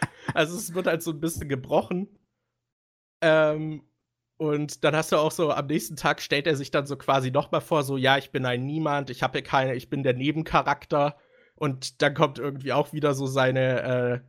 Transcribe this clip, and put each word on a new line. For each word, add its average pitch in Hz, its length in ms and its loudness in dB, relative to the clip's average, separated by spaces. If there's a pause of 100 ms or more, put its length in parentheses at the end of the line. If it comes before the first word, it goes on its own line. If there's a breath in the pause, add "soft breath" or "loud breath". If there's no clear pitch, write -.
(340 loud breath)
Also 165 220 0
es 165 180 -10
wird 185 120 -2
halt 165 160 0
so 170 100 -4
ein 147 80 -10
bisschen 170 280 -4
gebrochen. 185 580 -2 (1160)
Ähm, 156 600 2 (540)
und 151 480 -2
dann 147 100 4
hast 156 160 0
du 180 60 4
auch 156 160 2
so, 160 180 0
am 143 160 -2
nächsten 156 300 -4
Tag - 260 0
stellt 143 240 -2
er 160 80 2
sich 135 160 -6
dann 139 160 0
so 139 100 -6
quasi 135 340 0
noch 143 200 0
mal 160 100 0
vor, 151 220 0
so, 135 140 -4
„Ja, 131 220 4
ich - 120 -8
bin 131 160 -4
ein 123 200 -2
Niemand, 143 440 -2
ich 123 120 -4
hab 131 100 0
hier 139 100 -4
keine, 131 320 0
ich 123 160 -8
bin 139 140 -2
der 127 100 4
Nebencharakter.“ 147 1040 0 (420 soft breath)
Und 135 440 -4
dann 143 120 4
kommt 143 240 2
irgendwie 135 340 -6
auch 143 200 0
wieder 147 220 2
so 135 120 -2
seine, 131 560 2
äh, 123 460 0